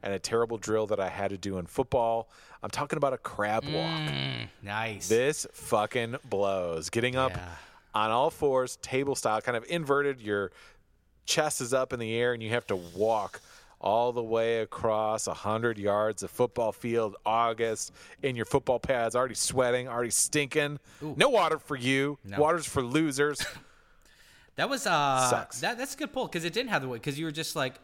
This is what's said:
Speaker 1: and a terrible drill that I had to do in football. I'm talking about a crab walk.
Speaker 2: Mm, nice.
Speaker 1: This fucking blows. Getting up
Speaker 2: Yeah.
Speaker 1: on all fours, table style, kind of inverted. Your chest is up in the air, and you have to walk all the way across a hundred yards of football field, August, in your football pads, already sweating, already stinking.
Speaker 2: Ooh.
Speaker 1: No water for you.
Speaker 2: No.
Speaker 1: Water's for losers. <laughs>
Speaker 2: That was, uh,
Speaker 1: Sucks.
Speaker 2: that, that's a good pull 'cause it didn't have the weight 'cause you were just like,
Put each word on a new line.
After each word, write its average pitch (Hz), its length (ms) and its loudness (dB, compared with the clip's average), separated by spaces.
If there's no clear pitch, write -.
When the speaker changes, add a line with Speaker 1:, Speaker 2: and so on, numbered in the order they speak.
Speaker 1:
and 98 120 -4
a 95 60 -4
terrible 117 380 0
drill 107 300 0
that 101 120 0
I 95 100 0
had 98 220 -4
to 101 60 -8
do 95 200 -6
in 87 80 -6
football. 117 640 0
I'm 107 60 -6
talking 143 280 -4
about 139 160 2
a 123 40 -4
crab 107 480 -2
walk. 160 340 -2
Speaker 2:
Mm, 135 380 -6
nice. 104 440 -6
Speaker 1:
This 123 460 2
fucking 117 640 0
blows. 95 640 0
Getting 123 260 0
up 131 200 2
Speaker 2:
Yeah. 90 120 -8
Speaker 1:
on 107 180 2
all 127 180 4
fours, 131 480 0
table 135 380 -2
style, 110 260 0
kind 123 160 0
of 113 100 -6
inverted. 143 540 0
Your 101 300 0
chest 151 360 0
is 120 120 -2
up 131 200 2
in 123 60 -6
the 113 160 -2
air, 120 180 2
and 113 80 -6
you 110 80 -6
have 120 180 0
to 107 80 0
walk 95 680 -2
all 120 300 2
the 117 120 -2
way 113 360 2
across 110 680 0
a 92 60 -2
hundred 110 440 0
yards 104 460 2
of 92 80 -8
football 120 420 0
field, 113 420 0
August, 113 680 2
in 135 120 0
your 117 100 -2
football 131 340 2
pads, 117 360 0
already 123 200 2
sweating, 123 520 2
already 120 220 -2
stinking. 147 680 0
Speaker 2:
Ooh. 151 140 -6
Speaker 1:
No 254 140 6
water 165 300 4
for - 180 -6
you. 135 480 2
Speaker 2:
No. 101 140 -6
Speaker 1:
Water's 156 260 4
for - 160 -2
losers. 143 680 0
<laughs> - 40 -14
Speaker 2:
That 175 140 -2
was, 262 160 -2
uh, 139 440 4
Speaker 1:
Sucks. 120 320 -2
Speaker 2:
that, 220 160 -2
that's 269 160 -6
a - 40 -14
good 302 140 -6
pull 254 160 -4
'cause 170 160 -4
it 170 80 -2
didn't 240 200 -2
have 160 100 2
the 131 80 -6
weight 117 120 -6
'cause 143 160 -4
you 160 60 -4
were 160 80 -4
just 151 240 -6
like, 131 280 -2